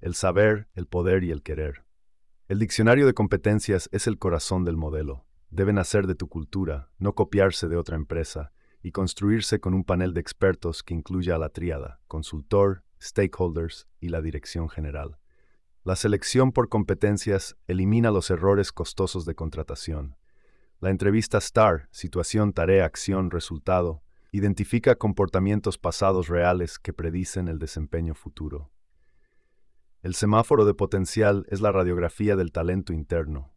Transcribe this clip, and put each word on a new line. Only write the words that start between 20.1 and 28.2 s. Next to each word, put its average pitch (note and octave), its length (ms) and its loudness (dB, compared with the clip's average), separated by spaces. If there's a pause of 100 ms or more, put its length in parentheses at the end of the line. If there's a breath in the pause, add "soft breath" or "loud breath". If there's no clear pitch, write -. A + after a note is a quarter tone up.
La F#2 100 0
entrevista G2+ 480 2
star, G2 540 4
situación, G2+ 600 0
tarea, F#2 320 4
acción, F#2 440 -2
resultado, E2+ 720 -2 (300)
identifica G2+ 640 2
comportamientos G2 840 0
pasados F#2 520 0
reales F2 500 0
que - 140 -10
predicen F2 540 -4
el D#2+ 120 -4
desempeño D#2+ 560 -4
futuro. D2 560 -12 (1300)